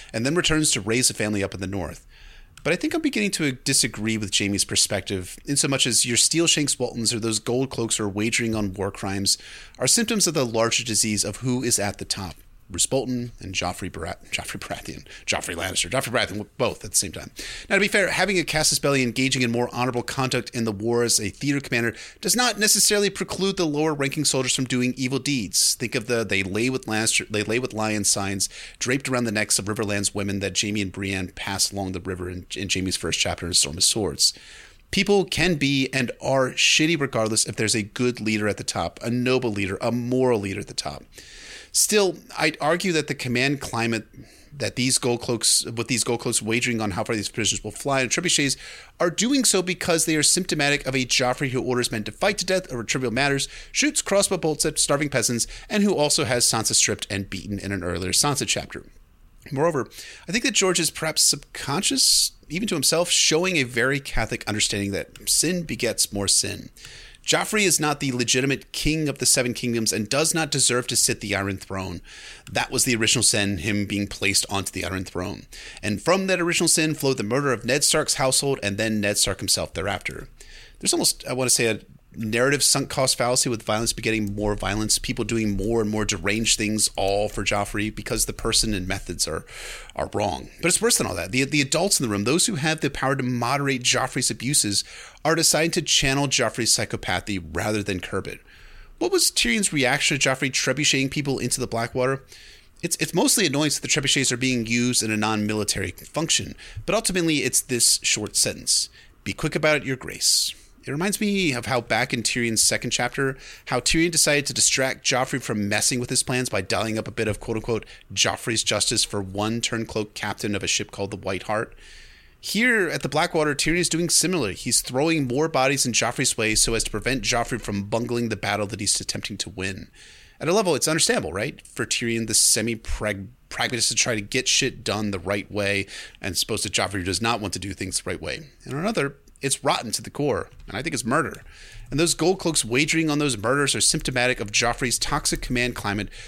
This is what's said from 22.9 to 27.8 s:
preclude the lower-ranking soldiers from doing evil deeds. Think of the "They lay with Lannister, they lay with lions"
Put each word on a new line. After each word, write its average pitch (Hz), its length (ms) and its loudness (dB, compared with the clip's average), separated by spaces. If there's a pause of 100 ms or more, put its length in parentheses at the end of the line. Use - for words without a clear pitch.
preclude 196 460 -2
the 175 100 2
lower-ranking 147 580 0
soldiers 131 300 2
from 131 120 0
doing 123 300 0
evil 131 220 -2
deeds. 127 560 0
Think - 200 -6
of 113 120 -2
the 117 180 2
"They 98 180 2
lay 104 280 0
with 131 160 -4
Lannister, 110 420 0
they 107 140 0
lay 110 160 2
with 127 140 -4
lions" 107 360 0